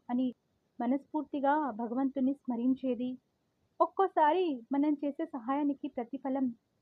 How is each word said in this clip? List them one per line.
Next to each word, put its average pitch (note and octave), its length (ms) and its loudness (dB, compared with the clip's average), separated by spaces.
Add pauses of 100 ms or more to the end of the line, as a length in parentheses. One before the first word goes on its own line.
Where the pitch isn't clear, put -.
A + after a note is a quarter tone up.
అని B3 260 0 (460)
మనస్ఫూర్తిగా C#4 920 -2
భగవంతుని B3+ 600 -2
స్మరించేది. B3+ 840 -2 (640)
ఒక్కోసారి E4+ 800 2 (120)
మనం C#4+ 320 2
చేసే C#4+ 200 -4
సహాయానికి C#4+ 640 -2
ప్రతిఫలం C4 680 -4 (260)